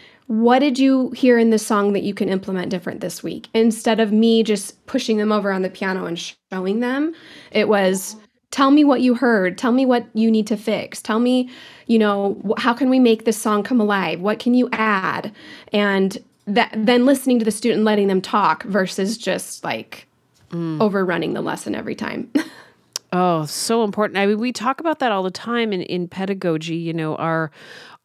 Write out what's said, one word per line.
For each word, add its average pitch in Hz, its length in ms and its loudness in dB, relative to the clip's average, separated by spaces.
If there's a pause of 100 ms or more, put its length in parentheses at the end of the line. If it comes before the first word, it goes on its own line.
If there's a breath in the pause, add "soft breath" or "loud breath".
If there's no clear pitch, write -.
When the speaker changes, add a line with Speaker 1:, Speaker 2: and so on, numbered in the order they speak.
(280 loud breath)
Speaker 1:
what 233 320 4
did 277 180 2
you 262 340 2
hear 240 280 4
in 226 100 4
the 220 80 4
song 202 360 0
that 196 100 -2
you 202 100 -4
can 202 160 -4
implement 190 400 -4
different 180 320 -6
this 180 220 -10
week? - 320 -10
Instead 226 440 2
of 220 120 2
me 226 320 4
just - 420 -4
pushing 240 320 -2
them 208 140 0
over 202 200 0
on 190 120 0
the 185 80 -2
piano 190 340 -4
and 170 140 -6
showing 190 640 -6
them, 285 340 -2 (360 loud breath)
it 214 160 2
was, 196 480 0 (360)
"Tell 269 180 2
me 294 140 6
what 269 180 4
you 247 140 4
heard. 208 420 2
Tell 247 140 0
me 254 160 2
what 240 260 2
you 226 160 2
need 220 160 2
to 214 100 -2
fix. 208 460 -6
Tell 220 180 -2
me, 247 300 2 (380 loud breath)
you 233 100 4
know, 202 500 2
wh-, 220 140 -2
how 233 140 2
can 254 160 2
we 262 80 4
make 226 260 4
this 214 160 0
song 208 220 0
come 240 180 0
alive? 185 400 -2
What 214 160 -2
can 247 160 0
you 247 180 2
add?" 214 600 -2 (420 loud breath)
And 196 420 2 (300)
that, 214 320 0
then 240 300 4
listening 269 320 2
to 220 60 0
the 220 40 2
student, 208 340 0
letting 208 240 2
them 190 140 2
talk 185 440 0
versus 196 520 -2
just, - 460 -6
like, 113 420 -8 (460)
Speaker 2:
Mm. 165 280 -6
Speaker 1:
overrunning 185 540 -2
the - 80 -6
lesson - 320 -8
every - 220 -8
time. - 400 -8
<laughs> 311 40 2 (720 loud breath)
Speaker 2:
Oh, 175 360 0
so 233 360 -2
important. 202 360 -2
I 202 80 2
mean, 214 100 2
we 240 140 -4
talk 240 280 -4
about 320 200 -2
that 247 120 0
all 190 120 -2
the 185 80 -4
time 226 420 -4
in, 180 80 -4
in 175 260 -6
pedagogy, 180 680 -4
you 165 180 -6
know, 156 220 -4
our, 160 340 -2 (560 loud breath)